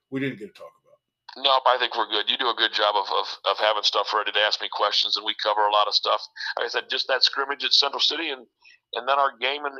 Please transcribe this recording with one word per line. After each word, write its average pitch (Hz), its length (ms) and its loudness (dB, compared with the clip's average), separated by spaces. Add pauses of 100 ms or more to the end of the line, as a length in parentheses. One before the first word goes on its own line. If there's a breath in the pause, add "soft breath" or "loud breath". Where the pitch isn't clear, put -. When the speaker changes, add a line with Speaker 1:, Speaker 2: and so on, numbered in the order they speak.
Speaker 1:
we 135 120 -4
didn't 123 180 -4
get 101 160 -14
to - 60 -20
talk - 100 -16
about? - 720 -16
Speaker 2:
Nope, 135 240 4
I 123 100 6
think 120 180 -2
we're 107 140 -2
good. 107 220 -2
You 127 60 -2
do 131 120 0
a 107 80 -2
good 110 160 2
job 104 220 2
of, 98 180 0
of, 98 140 -2 (180)
of 98 140 2
having 107 240 2
stuff - 280 0
ready 104 200 0
to 104 80 2
ask 104 200 2
me 104 120 -8
questions, 104 460 0
and 104 80 -8
we 110 100 -4
cover 104 320 2
a 104 40 0
lot 104 160 4
of 101 60 -2
stuff. 107 320 0 (320 loud breath)
Like - 80 -2
I 117 40 -4
said, 117 200 -4
just 131 200 -2
that 131 120 0
scrimmage 135 420 0
at 131 100 2
Central 139 260 4
City 151 300 0
and, 131 180 -8 (460 soft breath)
and 113 140 -4
then 139 120 4
our 135 180 2
game 139 300 -2
in, 139 120 -6